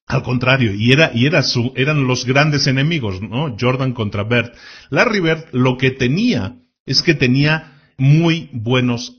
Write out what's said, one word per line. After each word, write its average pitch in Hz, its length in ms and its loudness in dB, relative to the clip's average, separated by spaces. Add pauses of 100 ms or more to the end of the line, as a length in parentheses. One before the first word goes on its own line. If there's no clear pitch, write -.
Al 139 140 -2
contrario, 123 500 0
y 110 200 2
era, 156 200 4
y 120 140 2
era 151 160 2
su, 120 320 -2
eran 139 320 0
los 123 200 -2
grandes 143 420 2
enemigos, 131 520 -2
¿no? 120 380 -6
Jordan 131 340 -2
contra 104 300 -4
Bird. 117 300 -2 (360)
Larry 208 300 0
Bird 160 320 -2
lo 127 280 0
que 131 120 2
tenía 131 680 -2 (280)
es 135 160 0
que 165 120 2
tenía 143 680 0 (180)
muy 165 540 2
buenos 123 680 -2